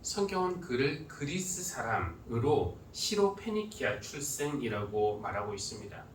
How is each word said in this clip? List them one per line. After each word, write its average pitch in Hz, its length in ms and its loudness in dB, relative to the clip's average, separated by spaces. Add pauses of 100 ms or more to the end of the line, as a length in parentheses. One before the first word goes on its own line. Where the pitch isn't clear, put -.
성경은 190 580 2
그를 135 460 0
그리스 180 560 -4
사람으로 117 1120 2 (140)
시로페니키아 208 1080 2
출생이라고 107 1160 0
말하고 104 340 -2
있습니다. 101 600 -8